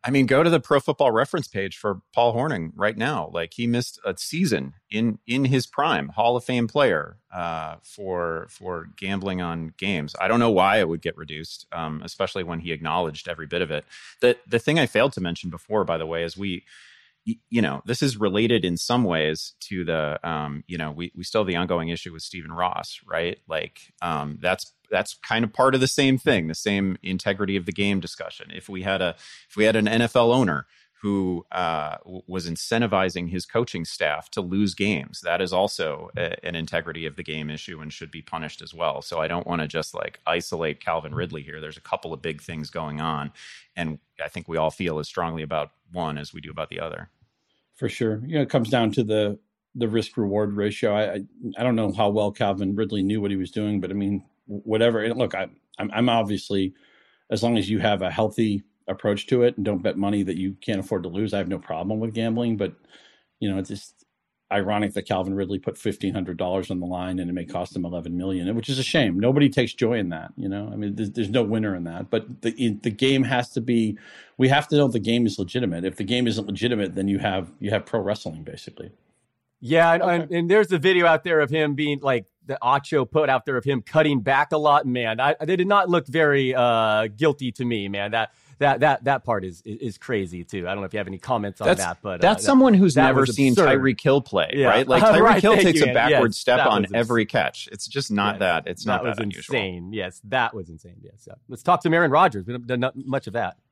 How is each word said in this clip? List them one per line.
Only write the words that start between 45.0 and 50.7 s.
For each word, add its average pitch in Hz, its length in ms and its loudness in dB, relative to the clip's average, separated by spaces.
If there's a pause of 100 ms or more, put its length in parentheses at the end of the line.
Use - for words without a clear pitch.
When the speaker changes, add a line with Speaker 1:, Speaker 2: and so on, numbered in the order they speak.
Speaker 1:
strongly 82 360 -6
about 76 260 -6 (220)
one 80 260 -6
as 73 160 -12
we 82 80 -16
do 78 80 -18
about 78 200 -10
the 85 100 -10
other. 82 300 -10 (640)
Speaker 2:
For 117 140 -6
sure. 110 360 -4
You 156 120 -4
know, 143 40 2
it 131 80 0
comes 113 220 0
down 117 220 2
to 127 100 0
the, 104 340 0 (380)
the 117 120 -2
risk 107 300 -2
reward 104 360 0
ratio. 104 420 0